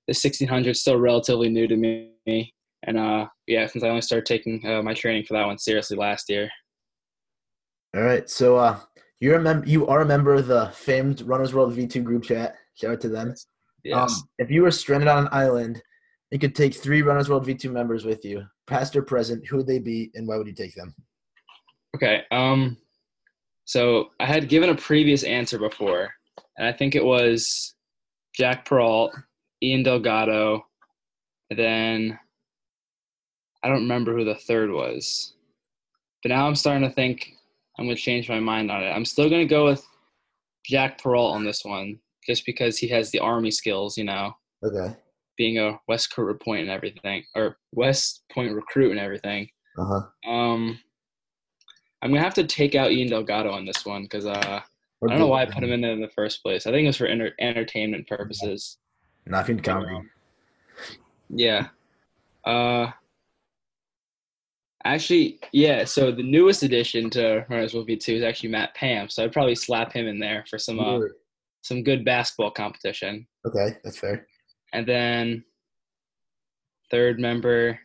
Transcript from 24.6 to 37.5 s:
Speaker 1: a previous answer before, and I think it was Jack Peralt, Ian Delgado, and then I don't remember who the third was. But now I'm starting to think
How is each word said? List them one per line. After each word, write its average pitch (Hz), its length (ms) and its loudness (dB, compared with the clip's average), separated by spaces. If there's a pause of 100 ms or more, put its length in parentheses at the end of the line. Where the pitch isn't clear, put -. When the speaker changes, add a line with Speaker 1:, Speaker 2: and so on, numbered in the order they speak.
Speaker 1:
a 160 60 4
previous 147 480 4
answer 117 360 -2
before, 101 540 -2 (440)
and - 80 -4
I 117 60 0
think 139 240 0
it 135 80 2
was 120 680 2 (600)
Jack 127 320 0
Peralt, 117 460 4 (500)
Ian 131 220 2
Delgado, 110 800 2 (840)
and 107 100 -10
then 113 600 0 (1400)
I 127 60 0
don't 135 120 2
remember 120 340 0
who 117 80 0
the 107 120 -2
third 110 360 0
was. 64 640 -6 (920)
But 120 60 -2
now 135 180 2
I'm 147 80 0
starting 139 320 2
to 127 60 -8
think 127 400 -2 (460)